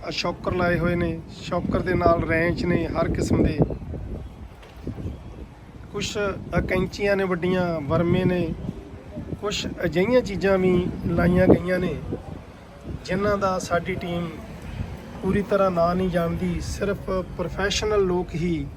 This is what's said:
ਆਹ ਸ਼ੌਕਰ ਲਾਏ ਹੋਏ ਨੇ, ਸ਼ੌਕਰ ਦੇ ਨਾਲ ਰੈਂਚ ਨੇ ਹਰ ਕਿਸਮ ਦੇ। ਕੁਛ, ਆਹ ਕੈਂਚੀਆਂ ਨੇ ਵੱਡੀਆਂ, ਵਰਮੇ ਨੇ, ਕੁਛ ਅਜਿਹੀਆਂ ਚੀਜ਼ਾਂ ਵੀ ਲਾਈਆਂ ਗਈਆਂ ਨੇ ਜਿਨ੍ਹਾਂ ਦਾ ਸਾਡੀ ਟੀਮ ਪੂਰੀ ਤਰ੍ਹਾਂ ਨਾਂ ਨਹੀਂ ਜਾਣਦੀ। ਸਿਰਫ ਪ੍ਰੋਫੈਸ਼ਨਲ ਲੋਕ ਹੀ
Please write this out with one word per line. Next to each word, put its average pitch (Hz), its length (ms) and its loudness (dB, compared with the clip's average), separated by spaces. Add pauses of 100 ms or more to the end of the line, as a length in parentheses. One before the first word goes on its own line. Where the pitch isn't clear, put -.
ਆਹ 170 80 -6
ਸ਼ੌਕਰ 180 420 -2
ਲਾਏ 175 240 2
ਹੋਏ 175 160 2
ਨੇ, 170 240 0 (140)
ਸ਼ੌਕਰ 185 480 -2
ਦੇ 180 140 0
ਨਾਲ 170 340 4
ਰੈਂਚ 165 360 2
ਨੇ 170 240 2
ਹਰ 165 220 0
ਕਿਸਮ - 320 2
ਦੇ। - 160 2 (2250)
ਕੁਛ, 208 240 -4
ਆਹ 190 460 0
ਕੈਂਚੀਆਂ 190 540 2
ਨੇ 196 80 2
ਵੱਡੀਆਂ, 180 400 2 (180)
ਵਰਮੇ 170 420 2
ਨੇ, 175 300 2 (840)
ਕੁਛ 202 260 -4 (180)
ਅਜਿਹੀਆਂ 185 360 4
ਚੀਜ਼ਾਂ 196 380 2
ਵੀ 185 140 4 (360)
ਲਾਈਆਂ 175 400 6
ਗਈਆਂ 180 300 6
ਨੇ 180 160 -2 (1080)
ਜਿਨ੍ਹਾਂ 202 340 0
ਦਾ 190 220 2
ਸਾਡੀ 175 360 -2
ਟੀਮ 170 320 -4 (920)
ਪੂਰੀ 190 280 2
ਤਰ੍ਹਾਂ 196 200 6
ਨਾਂ 175 240 4
ਨਹੀਂ 185 160 2
ਜਾਣਦੀ। 170 520 0
ਸਿਰਫ - 480 -4 (260)
ਪ੍ਰੋਫੈਸ਼ਨਲ 196 720 0
ਲੋਕ 175 280 0
ਹੀ 160 320 0 (100)